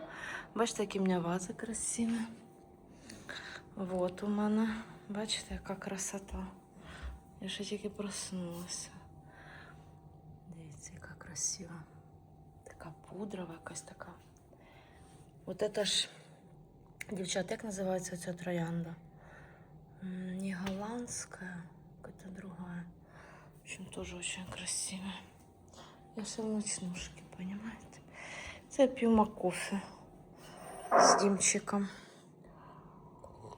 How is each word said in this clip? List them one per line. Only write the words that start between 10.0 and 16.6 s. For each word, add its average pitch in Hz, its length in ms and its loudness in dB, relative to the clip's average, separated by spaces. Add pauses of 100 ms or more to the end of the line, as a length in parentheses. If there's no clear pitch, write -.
Дивіться, 156 360 -12
яка 170 240 -14
красива. 165 680 -4 (800)
Така - 300 -12 (160)
пудрова 185 440 -4
якась 160 280 -8
така. - 300 -12 (1300)
От 196 300 0
це 208 100 4
ж, - 240 4 (1000)